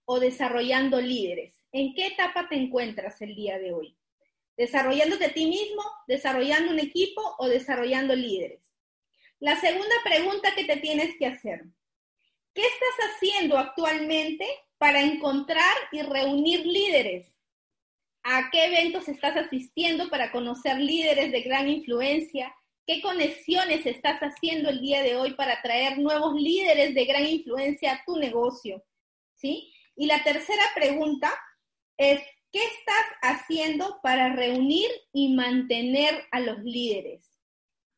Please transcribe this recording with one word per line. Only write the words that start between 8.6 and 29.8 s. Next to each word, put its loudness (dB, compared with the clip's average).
La 0
segunda 2
pregunta 2
que -2
te 2
tienes -2
que 0
hacer, -8
¿qué -4
estás 0
haciendo 0
actualmente -2
para 4
encontrar 2
y -6
reunir 0
líderes? 0
¿A 0
qué 4
eventos 2
estás -2
asistiendo -2
para -2
conocer -2
líderes 2
de 0
gran 0
influencia? -2
¿Qué -2
conexiones 0
estás -2
haciendo -4
el -2
día 0
de 2
hoy -2
para -2
traer 0
nuevos 2
líderes 4
de 2
gran 2
influencia -2
a -10
tu -4
negocio? -4
¿Sí? -6